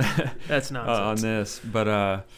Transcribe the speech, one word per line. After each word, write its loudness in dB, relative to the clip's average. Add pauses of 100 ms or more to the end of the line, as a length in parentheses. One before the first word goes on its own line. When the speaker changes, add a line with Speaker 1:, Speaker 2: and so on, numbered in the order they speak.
(240)
Speaker 1:
<laughs> -6
That's 0
Speaker 2:
<laughs> -
uh, -4
Speaker 1:
nonsense. 0
Speaker 2:
on 2
this, -2
but, 0
uh, 2 (160)